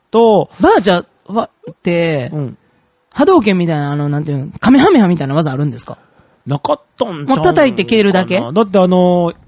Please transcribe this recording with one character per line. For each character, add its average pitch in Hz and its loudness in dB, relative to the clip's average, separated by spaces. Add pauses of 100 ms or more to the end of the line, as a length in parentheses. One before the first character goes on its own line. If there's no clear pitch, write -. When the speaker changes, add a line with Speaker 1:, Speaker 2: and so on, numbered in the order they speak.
(120)
Speaker 1:
と、 220 2 (100)
Speaker 2:
バ 320 4
ー - -4
チ 185 0
ャ 175 -2 (220)
は、 214 -6 (220)
っ - -18
て、 165 -4
Speaker 1:
う 151 -8
ん。 131 -8 (560)
Speaker 2:
波 285 0
動 370 4
拳 202 0
み 175 -2
た 165 -2
い - -4
な、 143 -6
あ 143 -4
の、 147 -4
な 143 -4
ん 151 -6
て 147 -6
い - -4
う 135 -6
の、 - -16
カ 208 2
メ 277 6
ハ 339 4
メ 311 4
ハ 202 4
み 175 0
た 147 -6
い 135 -6
な 139 -2
技 156 -2
あ - -6
る 143 -2
ん 147 -2
で 117 -10
す - -18
か？ - -18 (460)
Speaker 1:
な 143 -4
か - -2
っ - -8 (160)
た 262 -2
ん - -10
ち 208 -10
ゃ 151 -10
う - -12
か 262 0
な。 - 2
Speaker 2:
も - -
う 156 -2
叩 320 2
い 202 -6
て 190 -4
蹴 220 2
る 202 2
だ 185 0
け？ 185 -2
Speaker 1:
だ 120 -8 (140)
っ 208 -6
て 196 0
あ 185 4
の、 180 2 (160)